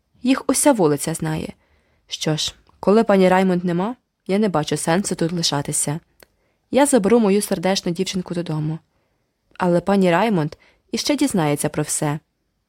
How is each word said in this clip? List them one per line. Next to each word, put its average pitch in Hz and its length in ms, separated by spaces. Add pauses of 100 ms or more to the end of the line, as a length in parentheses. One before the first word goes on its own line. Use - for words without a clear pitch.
(240)
Їх 254 260
уся 269 220
вулиця 160 420
знає. 160 400 (540)
Що - 280
ж, - 200 (240)
коли 214 240
пані 190 260
Раймонд 185 340
нема, 180 320 (320)
я 190 120
не 214 100
бачу 151 280
сенсу 175 380
тут 170 160
лишатися. 147 680 (720)
Я 269 140
заберу 233 340
мою 208 220
сердечну 185 500
дівчинку 185 420
додому. 160 460 (800)
Але 175 240
пані 190 300
Раймонд 175 440 (360)
іще 285 240
дізнається 156 540
про - 140
все. 151 360 (500)